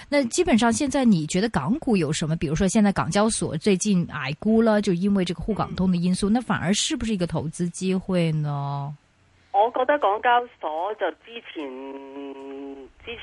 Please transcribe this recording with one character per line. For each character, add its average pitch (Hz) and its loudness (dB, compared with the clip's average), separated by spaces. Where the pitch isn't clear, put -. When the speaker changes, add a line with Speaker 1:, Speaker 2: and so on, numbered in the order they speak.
Speaker 1:
那 285 2
基 339 0
本 320 4
上 233 4
現 269 -2
在 262 2
你 160 4
覺 180 0
得 233 0
港 170 0
股 226 2
有 156 2
什 156 -2
麼？ 156 0
比 160 -2
如 151 -2
說 190 2
現 214 4
在 202 4
港 156 0
交 208 4
所 - -4
最 196 2
近 180 2
挨 147 -6
沽 226 4
啦， 214 4
就 202 0
因 196 2
為 185 2
這 175 -4
個 - -8
滬 220 -2
港 165 -4
通 185 2
的 180 2
因 180 2
素， 202 0
Speaker 2:
嗯。 214 4
Speaker 1:
那 240 2
反 185 -2
而 185 0
是 302 -2
不 240 -4
是 220 -2
一 196 -2
個 175 -2
投 160 -4
資 170 -4
機 185 -4
會 180 0
呢？ 143 -4
Speaker 2:
我 214 2
覺 254 -2
得 294 2
港 220 0
交 240 4
所 170 -4
就 180 -2
之 226 -16
前， 151 -8
之 233 -12